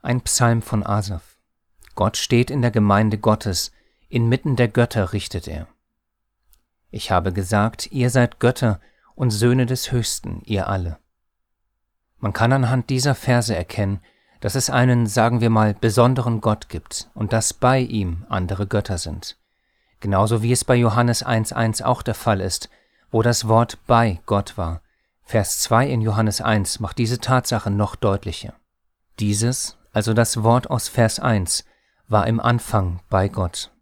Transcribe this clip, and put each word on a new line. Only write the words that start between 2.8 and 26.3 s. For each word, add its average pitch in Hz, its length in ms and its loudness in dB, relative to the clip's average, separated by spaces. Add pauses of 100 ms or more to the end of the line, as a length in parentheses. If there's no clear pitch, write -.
Gottes, 107 540 0 (380)
inmitten 120 460 0
der 120 140 2
Götter 110 440 0
richtet 101 340 -6
er. - 200 -10 (1200)
Ich - 220 -8
habe 90 220 0
gesagt, 104 580 -2
ihr 123 180 0
seid 120 300 2
Götter 120 400 2 (360)
und 127 160 0
Söhne 120 340 2
des 127 260 -4
Höchsten, 98 540 -4
ihr 98 240 -2
alle. 87 280 -4 (1200)
Man 101 140 -4
kann 117 200 2
anhand 127 360 0
dieser 131 260 2
Verse 120 400 0
erkennen, 98 460 -4 (400)
dass - 140 -4
es 131 140 -2
einen, 123 380 4
sagen 117 340 2
wir 117 80 4
mal, 107 240 4
besonderen 117 680 2
Gott - 280 -2
gibt - 440 -12
und 107 200 -4
dass 113 200 0
bei 131 260 2
ihm 98 500 -4
andere 95 380 -4
Götter 101 300 -2
sind. 82 400 -10 (640)
Genauso 104 420 2
wie 117 100 0
es - 140 0
bei 127 100 4
Johannes 120 480 2
eins 113 300 -2
eins 113 280 -2
auch 123 200 -2
der 117 140 -4
Fall 101 260 0
ist, - 280 -6 (420)
wo 113 100 2
das 117 260 0
Wort 113 400 2
bei 117 380 2
Gott 101 320 -2
war. 85 240 -4 (420)
Vers - 360 -2
zwei 123 280 2
in 123 140 0
Johannes 110 400 0